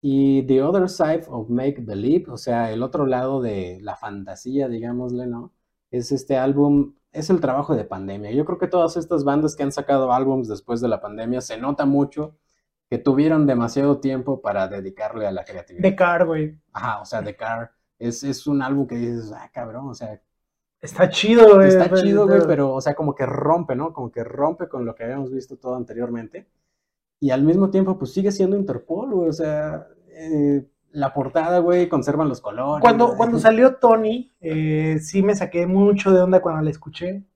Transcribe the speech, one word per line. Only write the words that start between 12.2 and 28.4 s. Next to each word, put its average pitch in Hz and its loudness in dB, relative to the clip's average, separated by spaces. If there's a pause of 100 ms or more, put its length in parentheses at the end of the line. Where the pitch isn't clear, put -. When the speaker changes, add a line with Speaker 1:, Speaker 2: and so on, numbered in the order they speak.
Speaker 1:
que 123 -4
tuvieron 151 2
demasiado 139 0
tiempo 135 -4
para 98 -2
dedicarle 101 -8
a 95 -2
la 90 -8
creatividad. 98 -10
Speaker 2:
The 190 -2
Car, 175 2
güey. 156 -4 (160)
Speaker 1:
Ajá, 110 -6
o 104 -18
sea, 110 -8
The 101 -10
Car 113 -8 (280)
es, 120 -6
es 139 -6
un 143 0
álbum 135 -2
que 123 -10
dices, 117 -6
"Ah, - -18
cabrón", 123 -12
o 117 -14
sea, 107 -14 (600)
Speaker 2:
Está 180 0
chido, 214 8
güey. 190 10
Speaker 1:
está 190 8
Speaker 2:
Pero 185 4
Speaker 1:
chido, 202 4
güey, 180 6
pero, 143 2
o 131 -4
sea, 143 -2
como 147 -2
que 135 -4
rompe, 160 -2
¿no? 160 -6
Como 127 -10
que 117 -8
rompe 160 -4
con 127 -8
lo 113 -8
que - -14
habíamos 131 -8
visto 131 -12
todo 127 -8
anteriormente. 120 -10 (720)
Y 139 0
al 135 2
mismo 185 4
tiempo, 190 0
pues, 127 -8
sigue 196 0
siendo 196 0